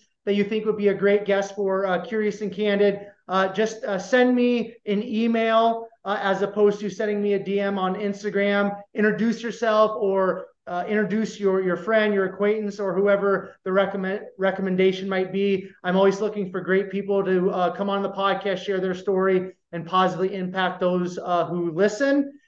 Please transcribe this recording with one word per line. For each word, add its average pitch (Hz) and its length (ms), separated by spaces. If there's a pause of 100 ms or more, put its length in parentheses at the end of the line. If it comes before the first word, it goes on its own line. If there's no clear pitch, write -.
(240)
that 202 100
you 202 80
think 214 240
would 214 100
be 202 120
a 190 60
great 202 300
guest 196 300
for, 190 320
uh, 180 180
Curious 214 360
and 208 120
Candid, 202 540 (220)
uh, 190 240
just, 220 320
uh, 196 140
send 247 360
me 240 400 (120)
an 208 180
email, 226 840 (180)
uh, 202 160
as 196 220
opposed 202 380
to 208 100
sending 208 320
me 202 120
a 196 40
D 196 220
M 202 180
on 185 160
Instagram. 202 800 (200)
Introduce 214 480
yourself, 214 540
or, 190 500 (200)
uh, 180 200
introduce 214 540
your, 190 220
your 180 140
friend, 214 380
your 190 120
acquaintance, 202 520
or 196 160
whoever 196 720
the 190 80
recommend, 190 480 (180)
recommendation 190 680
might 185 240
be. 196 360 (140)
I'm 180 140
always 196 240
looking 208 320
for 185 80
great 190 300
people 196 340
to, 185 260
uh, 180 240
come 202 160
on 196 120
the 190 80
podcast, 196 480
share 196 200
their 185 160
story, 185 580 (200)
and 170 120
positively 185 520
impact 185 420
those, 180 400
uh, 175 280
who 170 260
listen. 277 580 (180)